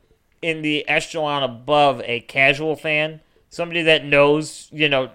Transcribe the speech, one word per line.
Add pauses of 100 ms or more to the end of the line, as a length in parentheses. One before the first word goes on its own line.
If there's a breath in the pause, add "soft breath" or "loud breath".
(420)
in
the
echelon
above
a
casual
fan, (260)
somebody
that
knows,
you
know,